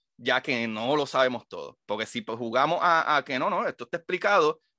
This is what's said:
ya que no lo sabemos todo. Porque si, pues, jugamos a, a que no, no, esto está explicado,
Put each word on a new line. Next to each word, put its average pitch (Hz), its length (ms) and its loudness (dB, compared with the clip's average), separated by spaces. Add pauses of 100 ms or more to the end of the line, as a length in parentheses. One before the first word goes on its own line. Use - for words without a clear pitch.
(160)
ya 123 240 0
que 120 260 -2
no 113 300 -2
lo 147 80 2
sabemos 127 420 0
todo. 80 380 -14
Porque 107 220 -4
si, 117 160 -8
pues, 113 160 -8
jugamos 127 420 2
a, 165 360 2
a 139 80 0
que 131 140 -4
no, 170 120 -2
no, 202 160 -2
esto 127 180 -8
está 165 140 -8
explicado, 180 640 2 (160)